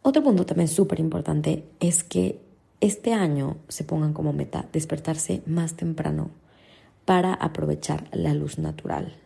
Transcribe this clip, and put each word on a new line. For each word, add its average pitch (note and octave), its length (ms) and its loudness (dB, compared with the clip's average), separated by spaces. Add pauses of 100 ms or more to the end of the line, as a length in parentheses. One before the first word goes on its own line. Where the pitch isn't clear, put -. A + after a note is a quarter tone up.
Otro C#4 220 4
punto G3 220 6
también E3+ 220 2
súper G3 320 2
importante D#3 640 0 (140)
es F3 240 2
que - 380 0 (400)
este G#3+ 320 2
año D3+ 440 0 (100)
se - 160 -8
pongan D3+ 300 0
como D3+ 200 0
meta - 380 -6
despertarse D#3+ 760 -2
más E3 300 -2
temprano D#3 540 -4 (760)
para F#3 280 4
aprovechar D3+ 760 -2
la D#3 220 0
luz D3 260 -2
natural D#3 560 -4 (100)